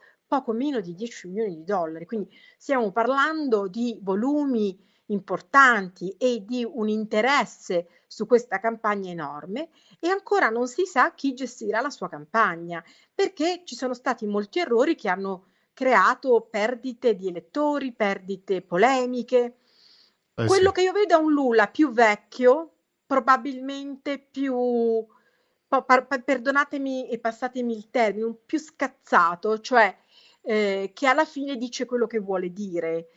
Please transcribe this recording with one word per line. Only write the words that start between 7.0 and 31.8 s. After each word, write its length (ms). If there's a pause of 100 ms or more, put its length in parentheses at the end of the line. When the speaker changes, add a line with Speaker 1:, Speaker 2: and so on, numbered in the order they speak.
Speaker 1:
su 180
questa 340
campagna 520
enorme, 580 (300)
e 100
ancora 400
non 180
si 180
sa 280
chi 200
gestirà 480
la 80
sua 200
campagna, 720 (300)
perché 520
ci 100
sono 180
stati 320
molti 340
errori 360
che 140
hanno 380 (260)
creato 760
perdite 640
di 120
elettori, 640
perdite 680
polemiche. 960 (760)
Speaker 2:
Eh, 120
Speaker 1:
Quello 240
Speaker 2:
sì. 40
Speaker 1:
che 100
io 100
vedo 240
è 40
un 120
Lula 340
più 240
vecchio, 800 (340)
probabilmente 1120
più, 880 (600)
po-, 160
par-, 240
pa-, 120
perdonatemi 920
e 100
passatemi 560
il 140
termine, 360
un 200
più 120
scazzato, 1040
cioè, 360 (460)
eh, 520
che 140
alla 180
fine 320
dice 280